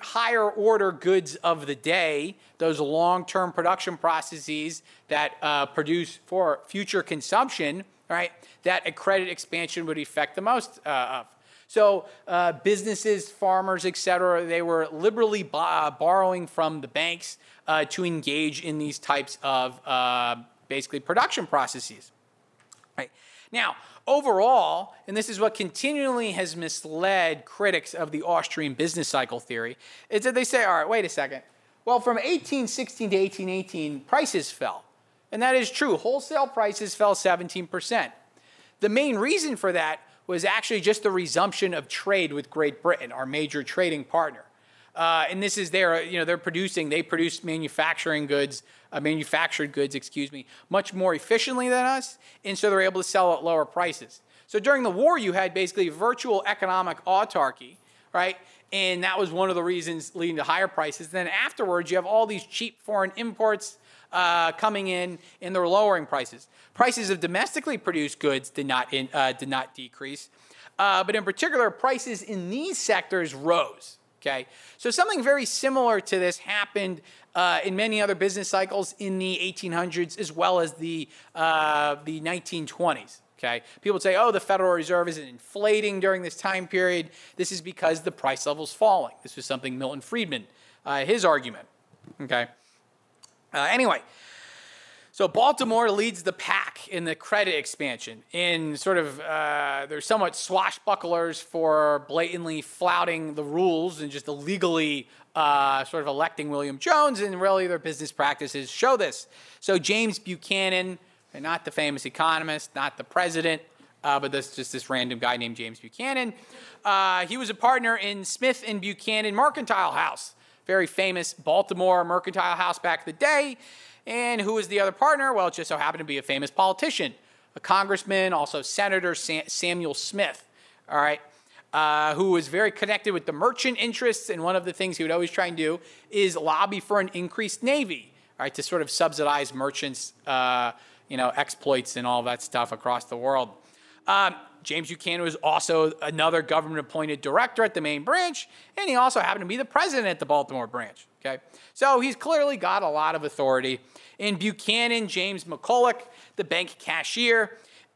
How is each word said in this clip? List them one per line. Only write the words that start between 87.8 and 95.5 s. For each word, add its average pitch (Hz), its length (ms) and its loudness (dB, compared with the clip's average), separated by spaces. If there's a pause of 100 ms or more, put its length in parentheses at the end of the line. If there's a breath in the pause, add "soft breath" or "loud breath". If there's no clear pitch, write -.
the 170 100 -6
price 135 360 -4
level's 151 260 -4
falling. 185 500 2
This - 140 -18
was 131 100 -12
something 131 320 -6
Milton 135 220 -6
Friedman, 151 460 -4 (380 soft breath)
uh, 139 200 -2
his 214 200 2
argument, 127 440 0 (520)
okay? 123 280 -2 (1040 soft breath)
Uh, 143 160 0
anyway, 220 320 2 (1080 loud breath)
so 196 160 2
Baltimore 233 640 4